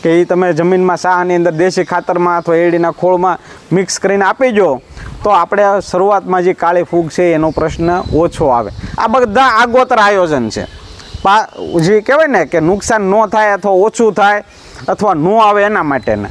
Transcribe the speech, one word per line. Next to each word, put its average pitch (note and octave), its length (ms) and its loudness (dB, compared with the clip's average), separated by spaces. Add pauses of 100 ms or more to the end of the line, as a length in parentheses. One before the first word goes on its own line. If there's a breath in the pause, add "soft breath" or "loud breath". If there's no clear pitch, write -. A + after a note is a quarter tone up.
કે E3+ 180 2
એ F3 40 2
તમે F3+ 280 0
જમીનમાં F3+ 440 0
સાની F3+ 380 -2
અંદર F3 160 0
દેશી E3+ 340 -2
ખાતરમાં F3 520 -2
અથવા E3 200 0
એડીના E3+ 340 0
ખોળમાં F3+ 480 0 (340 loud breath)
mix F#3 260 -2
કરીને G3 260 0
આપી B3 260 0
દો F3 320 0 (420 loud breath)
તો G#3 60 0
આપણે E3+ 320 2 (280)
શરૂઆતમાં F#3 520 0
જે F3+ 100 0
કાળી F3 300 0
ફૂગ E3+ 260 -2
છે F3 240 0
એનો D#3 180 0
પ્રશ્ન D#3+ 400 -4 (240)
ઓછો E3 320 0
આવે. A#2+ 240 0 (280 loud breath)
આ - 80 -2
બધા A#3+ 360 2
આગોતરા A#3+ 640 2
આયોજન E3 440 0
છે, G#2 180 -8 (560 loud breath)
પા-, G3+ 260 2 (320)
જે G3+ 200 2
કહેવાય C#4+ 260 2
ને F3 180 0
કે E3+ 160 0
નુકસાન G3+ 420 0
ન G3+ 240 2
થાય G#3+ 260 0
અથવા G3 200 -2
ઓછું G#3+ 420 2
થાય G#3 300 2 (440 loud breath)
અથવા G3+ 260 0
ન D3+ 140 0
આવે G#3 340 2
એના G3+ 200 0
માટેના A2+ 480 -2